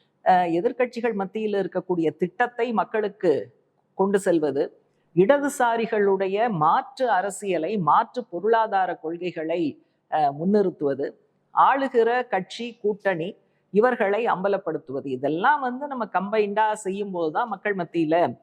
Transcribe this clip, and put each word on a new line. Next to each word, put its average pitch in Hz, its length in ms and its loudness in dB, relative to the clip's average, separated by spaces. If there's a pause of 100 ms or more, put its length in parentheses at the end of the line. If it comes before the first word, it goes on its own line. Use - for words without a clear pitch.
(240)
அஹ், 180 220 4
எதிர்க்கட்சிகள் 233 680 -2
மத்தியில் 202 420 -4
இருக்கக்கூடிய 175 640 -2
திட்டத்தை 240 560 -2
மக்களுக்கு 190 840 -2 (400)
கொண்டு 196 240 2
செல்வது, 156 640 0 (320)
இடதுசாரிகளுடைய 220 1400 2
மாற்று 214 600 0
அரசியலை, 190 680 -2
மாற்று 190 460 2
பொருளாதார 196 720 0
கொள்கைகளை, 165 840 -4 (280)
அஹ், 147 220 2
முன்னிறுத்துவது, 151 840 0 (360)
ஆளுகிற 247 760 2
கட்சி, 226 480 -6
கூட்டணி, 196 600 -4 (340)
இவர்களை 226 560 2
அம்பலப்படுத்துவது, 165 800 -2
இதெல்லாம் 156 540 0
வந்து 262 260 -6
நம்ம 262 180 -6
கம்பைண்டா 208 680 -2
செய்யும் 202 380 -6
போதுதான் 180 380 -2
மக்கள் 202 280 -4
மத்தியில 165 680 0